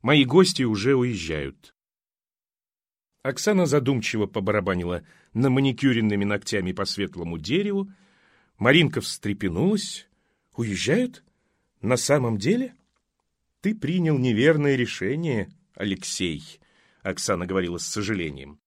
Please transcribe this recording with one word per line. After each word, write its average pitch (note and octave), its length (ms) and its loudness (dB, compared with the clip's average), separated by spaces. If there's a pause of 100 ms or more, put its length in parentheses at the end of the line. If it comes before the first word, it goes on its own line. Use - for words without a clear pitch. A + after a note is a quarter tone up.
Мои C#3+ 220 4
гости E3 400 4
уже A2+ 320 2
уезжают». D#2+ 800 -4 (1500)
Оксана F3+ 420 2
задумчиво B2+ 600 0
побарабанила F#2 760 -2 (300)
на B2+ 160 2
маникюренными B2 720 2
ногтями G2+ 480 -2
по F#2+ 140 -4
светлому E2+ 520 -6
дереву. G3 540 -4 (680)
Маринка C3+ 440 4
встрепенулась. G2+ 1040 -2 (480)
«Уезжают? B2 680 -2 (580)
На A#2+ 160 0
самом B2 400 0
деле?» A3+ 380 -2 (840)
«Ты A3 140 -2
принял D#3+ 420 0
неверное C3+ 580 4
решение, B2 760 -4 (260)
Алексей», F#2 840 -6 (420)
Оксана F#2 440 -4
говорила F2 320 -2
с - 100 -8
сожалением. D#2+ 800 -6